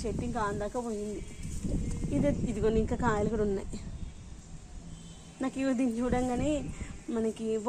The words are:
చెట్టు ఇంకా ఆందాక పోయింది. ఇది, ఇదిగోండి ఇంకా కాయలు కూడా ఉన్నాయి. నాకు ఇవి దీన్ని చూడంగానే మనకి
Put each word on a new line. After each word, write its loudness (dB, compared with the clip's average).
చెట్టు 0
ఇంకా -2
ఆందాక -2
పోయింది. -4
ఇది, 6
ఇదిగోండి 6
ఇంకా 0
కాయలు 4
కూడా 4
ఉన్నాయి. -2
నాకు 0
ఇవి 4
దీన్ని 4
చూడంగానే 4
మనకి 0